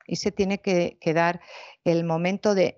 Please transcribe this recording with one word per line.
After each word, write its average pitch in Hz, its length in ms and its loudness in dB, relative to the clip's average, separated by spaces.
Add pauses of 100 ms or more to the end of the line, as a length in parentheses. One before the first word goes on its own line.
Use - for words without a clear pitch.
y - 100 -6
se - 160 -4
tiene 196 280 -2
que, 175 400 -2
que 160 140 0
dar 170 260 2 (440)
el 170 200 2
momento 180 500 0
de 185 240 2